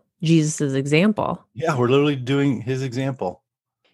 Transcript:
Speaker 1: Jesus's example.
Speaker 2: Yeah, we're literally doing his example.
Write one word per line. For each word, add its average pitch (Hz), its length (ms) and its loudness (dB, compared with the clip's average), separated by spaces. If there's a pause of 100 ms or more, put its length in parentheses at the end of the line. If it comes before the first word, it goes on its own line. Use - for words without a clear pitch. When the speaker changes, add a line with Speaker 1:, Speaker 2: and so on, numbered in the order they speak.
(220)
Speaker 1:
Jesus's 156 520 2
example. 151 680 0 (100)
Speaker 2:
Yeah, 160 240 -2
we're 120 100 2
literally 143 280 2
doing 139 460 0
his 131 200 -4
example. 127 600 -6 (520)